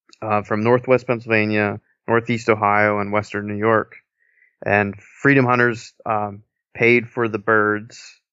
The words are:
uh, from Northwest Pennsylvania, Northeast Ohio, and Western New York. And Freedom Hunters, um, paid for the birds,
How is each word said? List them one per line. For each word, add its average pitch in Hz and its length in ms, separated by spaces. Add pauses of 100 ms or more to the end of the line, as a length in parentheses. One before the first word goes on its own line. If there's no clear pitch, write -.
(220)
uh, 107 200
from 107 200
Northwest 123 440
Pennsylvania, 107 760 (280)
Northeast 117 400
Ohio, 104 520
and 101 120
Western 104 360
New 104 80
York. 110 400 (680)
And 101 360
Freedom 139 440
Hunters, 120 480 (140)
um, 104 380 (280)
paid 120 360
for 120 180
the 110 120
birds, 107 840 (120)